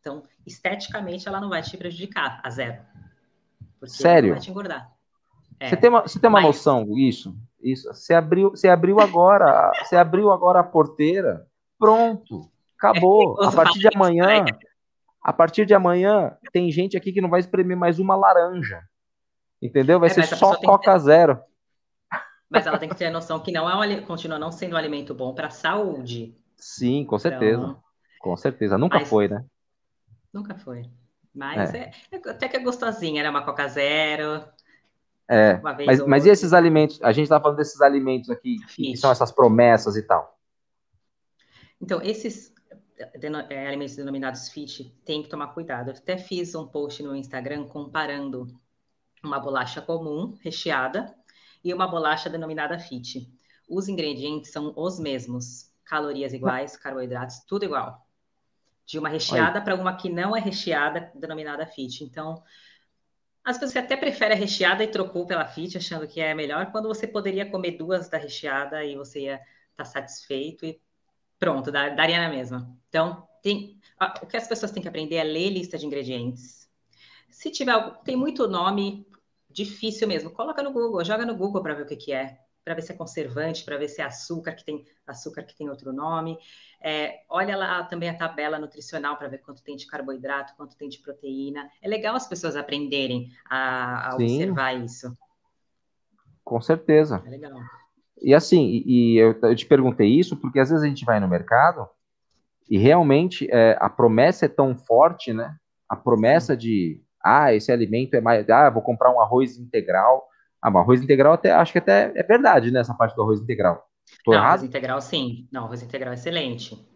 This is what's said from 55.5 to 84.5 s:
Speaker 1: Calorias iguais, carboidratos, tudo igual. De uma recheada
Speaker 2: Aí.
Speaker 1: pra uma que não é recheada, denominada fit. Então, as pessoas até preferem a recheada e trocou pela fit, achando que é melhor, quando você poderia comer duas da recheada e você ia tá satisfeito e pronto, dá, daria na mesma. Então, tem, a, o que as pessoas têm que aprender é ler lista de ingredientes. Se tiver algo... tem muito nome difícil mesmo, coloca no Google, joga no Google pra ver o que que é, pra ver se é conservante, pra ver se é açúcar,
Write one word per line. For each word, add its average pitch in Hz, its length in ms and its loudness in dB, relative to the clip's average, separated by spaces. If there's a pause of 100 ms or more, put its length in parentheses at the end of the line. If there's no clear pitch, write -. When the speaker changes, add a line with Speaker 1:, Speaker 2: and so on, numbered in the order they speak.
Speaker 1:
Calorias 143 480 -8
iguais, 131 440 -8
carboidratos, 127 720 -12
tudo 202 180 -8
igual. 127 420 -10 (800)
De 151 120 -12
uma 156 100 -8
recheada 160 500 -2
Speaker 2:
Aí. 202 60 -10
Speaker 1:
pra 202 120 -4
uma 185 200 -6
que 185 140 -12
não 185 260 -4
é 226 40 -4
recheada, 170 760 -6
denominada 151 520 -12
fit. 135 380 -16
Então, 156 380 -14 (1000)
as 247 140 -4
pessoas 254 260 -6
até 262 120 -6
preferem 240 400 -2
a 190 40 -6
recheada 190 440 -2
e 214 40 -6
trocou 180 380 -8
pela 170 200 -4
fit, 180 300 -14
achando 165 300 -12
que 156 140 -12
é 156 140 -4
melhor, 156 360 -8
quando 214 180 -8
você 214 180 -8
poderia 202 440 -8
comer 180 220 -8
duas 175 360 -6
da - 100 -8
recheada 143 680 -10
e 143 120 -10
você 139 260 -14
ia 135 180 -10 (360)
tá 143 80 -14
satisfeito 139 800 -12
e 160 140 -14 (580)
pronto, 143 340 -4
dá, 143 160 -4
daria 165 320 -2
na 165 80 -4
mesma. 127 420 -12 (180)
Então, 165 380 -6 (160)
tem, 202 360 -6 (200)
a, - 240 -6
o - 40 -20
que - 100 -12
as 226 120 -10
pessoas 214 240 -8
têm 185 100 -12
que 175 60 -12
aprender 156 280 -10
é 160 80 -2
ler 160 260 -4
lista 175 280 -10
de 147 80 -12
ingredientes. 127 800 -12 (640)
Se - 200 -14
tiver 254 220 -4
algo... - 320 -4
tem 262 120 -6
muito 269 320 -4
nome 196 580 -6 (440)
difícil 214 560 -8
mesmo, 165 240 -8
coloca 285 320 -10
no 277 100 -8
Google, 226 320 -6
joga 220 220 -6
no 233 100 -8
Google 190 260 -6
pra 156 120 -8
ver 147 80 -14
o 143 40 -14
que 147 100 -14
que 143 160 -12
é, 131 260 -10 (260)
pra 165 100 -10
ver 165 80 -12
se 170 100 -16
é 170 40 -18
conservante, 156 680 -10
pra 143 140 -10
ver 147 100 -8
se 147 140 -14
é - 20 -8
açúcar, 160 480 -12